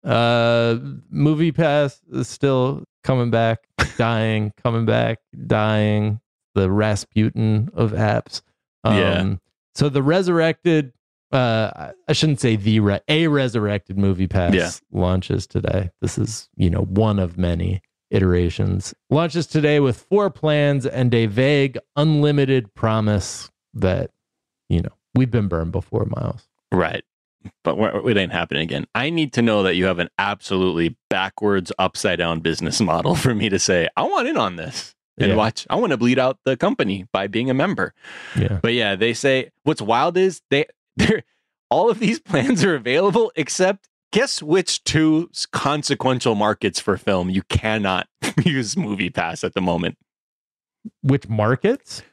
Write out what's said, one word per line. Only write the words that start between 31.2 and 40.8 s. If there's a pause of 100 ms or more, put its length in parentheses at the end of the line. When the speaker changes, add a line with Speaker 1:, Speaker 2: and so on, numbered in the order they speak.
Speaker 2:
upside
down
business
model
for
me
to
say,
"I
want
in
on
this (240)
and
Speaker 1:
Yeah.
Speaker 2:
watch.
I
wanna
bleed
out
the
company
by
being
a
member." (460)
Speaker 1:
Yeah.
Speaker 2:
But
yeah,
they
say (140)
what's
wild
is (100)
they, (140)